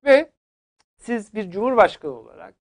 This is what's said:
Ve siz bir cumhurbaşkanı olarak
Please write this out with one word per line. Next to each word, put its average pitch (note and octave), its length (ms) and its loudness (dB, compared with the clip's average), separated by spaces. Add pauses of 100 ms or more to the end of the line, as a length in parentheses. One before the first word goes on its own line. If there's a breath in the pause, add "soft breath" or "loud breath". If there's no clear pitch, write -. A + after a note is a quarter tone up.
Ve C#4+ 260 4 (640)
siz A3+ 380 -8
bir G3+ 160 -8
cumhurbaşkanı G3 640 0
olarak A2 500 -20